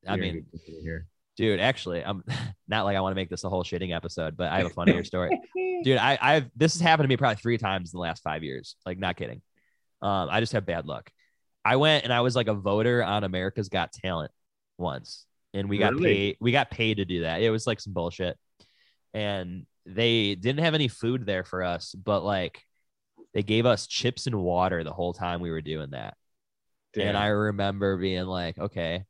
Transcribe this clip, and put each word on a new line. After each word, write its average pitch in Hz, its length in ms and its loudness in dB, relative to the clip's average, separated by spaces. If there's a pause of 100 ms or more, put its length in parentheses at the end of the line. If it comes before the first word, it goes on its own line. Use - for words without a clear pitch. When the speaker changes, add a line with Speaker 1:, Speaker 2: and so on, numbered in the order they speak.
Speaker 1:
I 101 80 -2
Speaker 2:
You're 92 100 -2
in 87 80 -4
Speaker 1:
mean, 82 180 -8
Speaker 2:
good 85 80 -16
company 80 220 -18
here. 82 260 -8 (300)
Speaker 1:
dude, 107 240 2
actually, 92 420 0
I'm 98 200 -6 (220)
<laughs> - 220 -12
not 107 160 0
like 98 140 2
I 95 40 2
wanna 95 140 0
make 95 140 -4
this 90 160 -8
a 92 40 -2
whole 92 140 0
shitting 87 320 -4
episode, 80 400 -6
but 85 160 -2
I 90 60 2
have 95 100 2
a - 40 -6
funnier 87 340 0
story. 90 240 -2 (160)
Speaker 2:
<laughs> 370 380 -4
Speaker 1:
Dude, 131 160 4
I, 127 200 4
I've, 143 360 4
this 156 180 4
has 165 80 -4
happened 160 240 6
to - 20 2
me 131 100 4
probably 123 180 2
three 117 240 0
times 95 340 -2
in 87 40 -10
the 90 40 -6
last 82 220 -6
five 78 200 -2
years. 67 320 -10 (100)
Like, 90 120 -6
not 90 180 -2
kidding. 62 260 -8 (600)
Um, 95 300 0
I 101 100 2
just 113 120 -2
have 101 120 0
bad 85 220 -4
luck. 71 220 -10 (540)
I 120 140 4
went 151 260 6
and 123 80 -2
I 120 100 4
was, 123 140 2
like, 120 120 2
a 107 80 2
voter 107 480 2
on 101 200 0
America's 95 460 -2
Got 87 240 -2
Talent 85 380 -4 (480)
once, 76 460 -6 (280)
and 98 160 -4
we 101 80 0
got 101 160 4
Speaker 2:
Really? 92 120 0
Speaker 1:
paid. 101 340 2
We 117 120 2
got 135 200 2
paid 110 260 0
to 98 80 0
do 87 160 -2
that. 82 220 -2
It 113 80 4
was, 113 160 -2
like, 110 120 -2
some 98 140 -12
bullshit, 87 440 -4 (760)
and 95 520 -4 (200)
they 110 500 2
didn't 127 280 0
have 165 100 4
any 151 140 2
food 117 400 -2
there 92 160 0
for 92 200 -4
us, 87 320 -4
but, 95 280 0
like, 95 380 -2 (720)
they 104 100 0
gave 110 240 4
us 113 200 4
chips - 380 -2
and 113 160 -2
water 90 420 2
the 76 100 -8
whole 87 200 -2
time 87 280 -4
we 87 100 -4
were 80 100 -4
doing 76 300 -6
that. 57 240 -10 (800)
And 104 80 -2 (100)
Speaker 2:
Damn. - 20 2
Speaker 1:
I 104 120 2
remember 101 680 2
being 92 280 0
like, 87 320 -4
"Okay." 87 520 -4